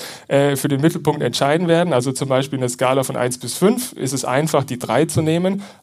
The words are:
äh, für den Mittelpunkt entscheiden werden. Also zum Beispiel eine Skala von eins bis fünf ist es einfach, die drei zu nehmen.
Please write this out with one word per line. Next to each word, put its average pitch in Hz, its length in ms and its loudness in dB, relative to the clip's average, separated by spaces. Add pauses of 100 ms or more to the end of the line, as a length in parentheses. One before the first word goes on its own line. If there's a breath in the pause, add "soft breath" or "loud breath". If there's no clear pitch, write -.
(300 loud breath)
äh, 139 260 4
für 147 140 -2
den 139 100 0
Mittelpunkt 151 420 0
entscheiden 143 460 0
werden. 170 240 2
Also 127 220 2
zum 131 160 -4
Beispiel 135 300 0
eine 127 100 -2
Skala 131 340 0
von 127 140 -4
eins 123 200 -2
bis - 180 -10
fünf 220 360 0
ist 135 220 -4
es 127 100 -4
einfach, 147 400 2
die 135 160 -6
drei 123 240 2
zu 160 180 0
nehmen. 175 400 0 (220 loud breath)